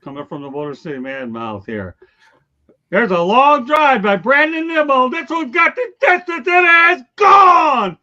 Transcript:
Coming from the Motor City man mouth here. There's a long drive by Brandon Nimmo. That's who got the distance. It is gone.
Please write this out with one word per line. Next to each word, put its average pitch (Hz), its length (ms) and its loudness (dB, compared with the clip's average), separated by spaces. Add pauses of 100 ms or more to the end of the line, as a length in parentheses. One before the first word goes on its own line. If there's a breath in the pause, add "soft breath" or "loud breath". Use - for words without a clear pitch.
Coming 139 240 -14
from 147 160 -14
the 143 80 -14
Motor 147 260 -10
City 143 240 -12
man 131 320 -10
mouth 113 340 -10
here. 101 300 -10 (920 soft breath)
There's 208 220 0
a 180 100 0
long 254 440 2
drive 277 380 2
by 202 140 0
Brandon 302 500 0
Nimmo. 294 420 0
That's 330 200 -8
who 320 180 -6
got 330 280 -2
the 494 240 -6
distance. 349 480 -2
It 349 520 4
is 247 40 -16 (120)
gone. 349 880 4